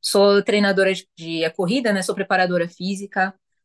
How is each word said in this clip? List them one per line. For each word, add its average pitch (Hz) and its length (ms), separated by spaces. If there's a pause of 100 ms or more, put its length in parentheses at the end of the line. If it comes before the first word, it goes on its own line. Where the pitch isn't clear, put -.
Sou 202 420
treinadora 196 500
de, 185 220
de 165 360
corrida, 214 420
né? 190 100
Sou - 120
preparadora 185 540
física, 196 640 (300)